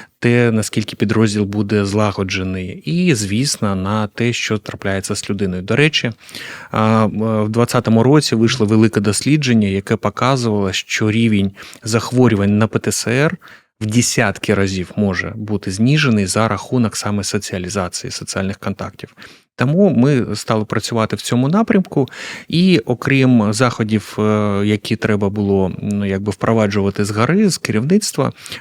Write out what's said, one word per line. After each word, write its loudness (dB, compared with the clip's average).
те, 2
наскільки -2
підрозділ 2
буде 0
злагоджений, -2
і, 0
звісно, -2
на -2
те, -2
що -4
трапляється -6
з -8
людиною. -4
До -4
речі, 2
а, 2
в -2
двадцятому 2
році 4
вийшло 2
велике 4
дослідження, 2
яке -2
показувало, 0
що -2
рівень 2
захворювань 2
на 4
П -2
Т -4
С -4
Р 0
в -2
десятки 0
разів -2
може -2
бути -6
зніжений 2
за 0
рахунок -2
саме -4
соціалізації, -6
соціальних -6
контактів. -10
Тому 2
ми 2
стали -2
працювати -2
в -6
цьому 0
напрямку, 0
і 4
окрім 2
заходів, 0
е, 0
які 0
треба 0
було, 0
ну, -4
якби -2
впроваджувати 0
згори, 2
з -2
керівництва, -2